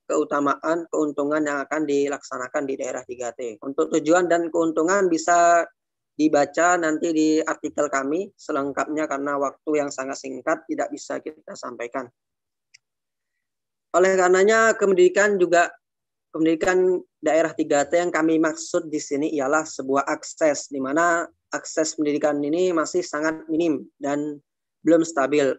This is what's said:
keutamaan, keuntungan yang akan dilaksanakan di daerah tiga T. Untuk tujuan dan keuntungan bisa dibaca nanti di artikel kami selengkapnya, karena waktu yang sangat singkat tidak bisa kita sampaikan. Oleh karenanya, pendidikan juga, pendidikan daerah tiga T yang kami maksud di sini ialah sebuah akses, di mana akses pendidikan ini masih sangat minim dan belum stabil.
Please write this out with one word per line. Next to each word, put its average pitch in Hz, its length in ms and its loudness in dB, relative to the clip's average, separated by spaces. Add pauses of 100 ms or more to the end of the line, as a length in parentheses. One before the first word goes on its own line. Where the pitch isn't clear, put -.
(100)
keutamaan, 151 800 -2
keuntungan 151 560 -2
yang 143 160 -4
akan 151 240 -4
dilaksanakan 139 800 -4
di 135 80 -6
daerah 127 320 -8
tiga 123 240 -8
T. 117 320 -10
Untuk 156 320 -2
tujuan 165 320 2
dan 170 240 0
keuntungan 165 560 2
bisa 170 640 4 (460)
dibaca 151 640 2
nanti 160 320 -2
di 156 160 2 (160)
artikel 151 480 -4
kami 139 420 -2
selengkapnya, 143 720 -4
karena 143 320 -4
waktu 139 400 -4
yang 143 140 -2
sangat 135 260 -8
singkat 135 480 -6
tidak - 240 -6
bisa - 320 -10
kita 156 320 -16
sampaikan. 123 560 -10 (1900)
Oleh 190 200 6
karenanya, 208 600 4
pendidikan 196 640 4
juga, 170 320 4 (560)
pendidikan 180 720 2 (240)
daerah 156 320 2
tiga 147 320 0
T 170 80 0
yang 175 160 0
kami 160 240 2
maksud 160 560 -2
di 151 80 -2
sini 147 360 -4
ialah 147 280 0
sebuah 139 400 -2
akses, 147 640 -2
di 139 120 -8
mana 165 440 0 (280)
akses 156 440 -4
pendidikan 147 480 0
ini 175 320 0
masih 156 240 -2
sangat 156 480 -4
minim 160 360 0 (120)
dan 147 400 -6 (480)
belum 165 200 6
stabil. 139 540 0